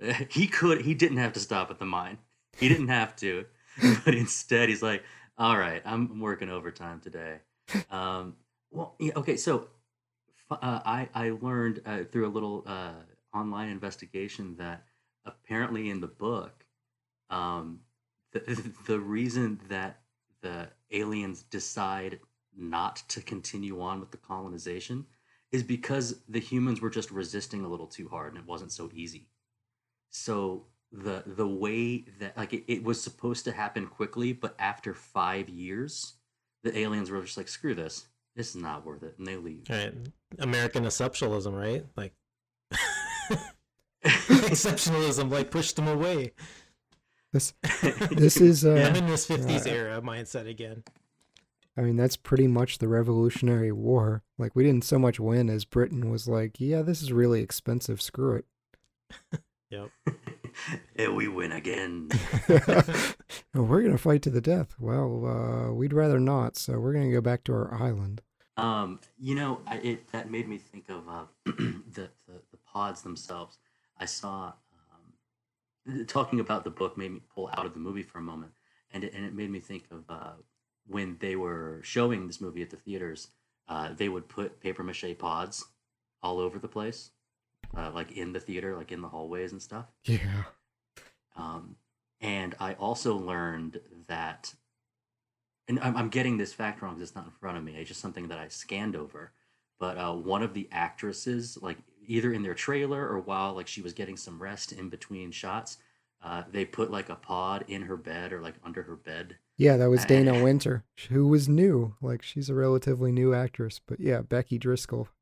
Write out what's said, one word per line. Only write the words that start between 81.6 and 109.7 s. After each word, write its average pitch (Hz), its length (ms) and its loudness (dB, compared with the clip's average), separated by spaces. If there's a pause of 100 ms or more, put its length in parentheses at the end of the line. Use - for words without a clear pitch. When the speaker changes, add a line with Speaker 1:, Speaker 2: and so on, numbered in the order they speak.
Speaker 1:
showing 120 460 0
this 85 140 -12
movie 87 200 -8
at 85 80 -8
the - 80 -16
theaters, 90 520 -10 (400)
uh, 80 240 -6
they 101 160 -2
would 90 180 -6
put - 320 -8
papier-mâché 90 580 -8
pods 87 480 -4 (560)
all 90 180 -2
over 90 200 -2
the 98 80 -10
place, 107 440 -8 (640)
uh, 80 200 -6
like, 82 160 -8
in 90 220 -8
the 92 60 -6
theater, 95 360 -6
like, 80 160 -12
in 87 100 -10
the 87 80 -10
hallways 87 440 -8
and 95 80 -14
stuff. 113 240 -12 (180)
Speaker 2:
Yeah. 101 400 -2 (920)
Speaker 1:
Um, 82 400 -12 (420)
and 98 400 -6
I 95 140 -6
also 110 420 -2
learned 85 640 -6 (280)
that, 82 460 -8 (1160)
and 127 100 0
I'm, 123 160 0
I'm 120 140 -2
getting 123 280 0
this 101 140 -4
fact 107 300 -6
wrong 92 140 -8
'cause 87 80 -12
it's 85 120 -16
not 95 100 -12
in 82 60 -18
front 92 260 -10
of 80 60 -8
me, 78 140 -12
it's 80 100 -12
just - 140 -14
something 90 260 -10
that 82 100 -10
I 78 120 -14
scanned 101 480 -6
over, 73 340 -14 (480)
but, 90 180 -6
uh, 87 160 -4
one 95 300 0
of 113 100 -4
the 98 200 -8
actresses, 107 880 -6
like, 90 160 -8 (280)
either 113 280 2
in 104 100 -2
their 92 100 -4
trailer 139 540 -2
or 101 120 -2
while, 98 340 -2
like, 92 140 -8
she - 140 -10
was 87 120 -10
getting 95 240 -8
some 85 240 -14
rest 98 320 -10
in 92 160 -10
between 92 420 -12
shots, 104 460 -8 (440)
uh, 87 300 -8
they 98 140 -2
put, - 260 -2
like, 101 160 -6
a 87 80 -10
pod 95 540 -4
in 98 140 -8
her 92 120 -6
bed 85 380 -8
or, 87 80 -8
like, 80 220 -12
under 87 200 -8
her 85 140 -14
bed. 85 400 -12 (200)
Speaker 2:
Yeah, 139 200 8